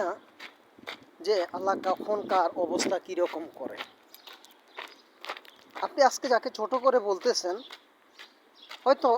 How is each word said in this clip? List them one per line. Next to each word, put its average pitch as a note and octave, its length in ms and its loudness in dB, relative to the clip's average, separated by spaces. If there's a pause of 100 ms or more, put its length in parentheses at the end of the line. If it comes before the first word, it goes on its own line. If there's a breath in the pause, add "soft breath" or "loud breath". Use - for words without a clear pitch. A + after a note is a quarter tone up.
না F#3 80 0 (1160)
যে G#3+ 100 2 (200)
আল্লাহ F#3+ 180 0 (140)
কখন G#3 300 -2 (140)
কার F3 180 4 (140)
অবস্থা F3 320 0 (100)
কীরকম F3 380 -2 (160)
করে। B2+ 160 -10 (2000)
আপনি - 220 -4
আজকে - 260 -2
যাকে B3+ 140 0 (100)
ছোট G#3+ 140 -4 (120)
করে B3+ 140 6 (100)
বলতেছেন, F#3+ 480 0 (1300)
হয়তো C4+ 340 4